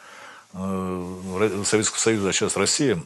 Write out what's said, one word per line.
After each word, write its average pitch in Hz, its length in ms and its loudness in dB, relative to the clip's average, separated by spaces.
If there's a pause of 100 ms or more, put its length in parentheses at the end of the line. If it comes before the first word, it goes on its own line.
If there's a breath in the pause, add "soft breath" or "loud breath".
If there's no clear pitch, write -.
(560 loud breath)
э, - 20 -6 (760)
Ро-, 101 280 0
Советского 107 340 2
Союза, 104 300 2
а 87 40 2
сейчас - 240 0
России, 101 500 4